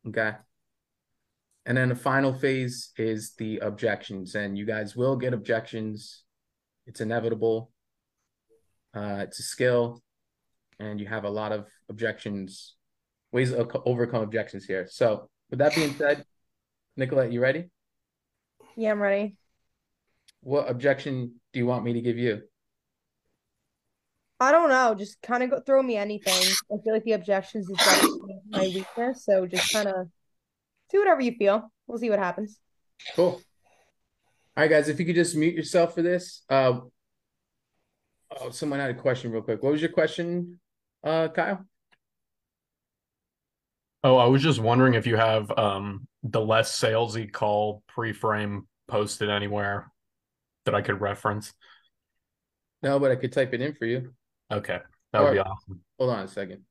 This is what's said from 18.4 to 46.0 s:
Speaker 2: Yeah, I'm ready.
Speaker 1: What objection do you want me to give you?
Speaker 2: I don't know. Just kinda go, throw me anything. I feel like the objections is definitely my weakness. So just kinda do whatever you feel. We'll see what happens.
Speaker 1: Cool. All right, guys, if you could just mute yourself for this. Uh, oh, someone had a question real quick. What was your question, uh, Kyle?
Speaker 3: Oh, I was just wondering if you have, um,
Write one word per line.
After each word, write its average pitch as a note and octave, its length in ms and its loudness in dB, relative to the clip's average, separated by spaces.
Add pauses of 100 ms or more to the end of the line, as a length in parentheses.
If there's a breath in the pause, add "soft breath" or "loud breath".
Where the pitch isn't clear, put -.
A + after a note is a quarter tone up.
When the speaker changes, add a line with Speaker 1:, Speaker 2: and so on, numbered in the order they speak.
Speaker 2:
Yeah, A3 160 0
I'm G#3 100 0
ready. G3+ 340 0 (1080)
Speaker 1:
What C3+ 300 -2
objection C3 640 -2 (180)
do B2+ 60 -4
you A#2+ 80 0
want B2 160 -2
me A#2+ 100 -2
to A#2 80 -2
give A#2 160 -2
you? A2+ 240 -2 (2000)
Speaker 2:
I C4 140 6
don't E4 160 6
know. B3+ 260 4
Just G3+ 260 -12
kinda B3 260 -2
go, B3+ 120 -2
throw C4+ 240 2
me A#3+ 140 -2
anything. G3+ 360 -4
I F#3+ 480 -2
feel A3 120 0
like A3 100 0
the A3+ 80 0
objections G3 580 -2
is F#3+ 80 -6
definitely G3 600 2 (100)
my G3 120 -2 (120)
weakness. A#3 520 -6
So F#3+ 200 4
just F#3 240 -2
kinda G3 360 -2 (840)
do G4 100 4
whatever F4 220 6
you A#3+ 160 0
feel. G#3+ 320 2 (180)
We'll A#3+ 100 -8
see A3+ 120 -2
what G3+ 100 2
happens. G3+ 380 -4 (580)
Speaker 1:
Cool. E3+ 260 2 (1120)
All D3 80 2
right, D#3 60 4
guys, D3+ 180 6
if D3 100 -2
you F3 80 -2
could E3 100 0
just E3+ 200 2
mute D#3+ 200 2
yourself E3+ 380 2
for E3+ 80 -2
this. F3 480 -2
Uh, C3 300 4 (1600)
oh, B2+ 120 -8
someone C#3+ 280 -4
had C3+ 120 -2
a - 40 -4
question B2+ 360 0
real A2+ 100 -4
quick. A2 200 -4
What C#3 120 2
was D3+ 80 0
your E3 100 0
question, F3 680 -2 (440)
uh, D#3+ 240 0
Kyle? F3+ 380 -2 (2500)
Speaker 3:
Oh, C3 100 10
I A#2+ 100 8
was C3+ 160 6
just B2+ 180 2
wondering A#2+ 340 6
if A2 120 2
you A2+ 120 2
have, A2 400 4
um, G2+ 500 -2 (160)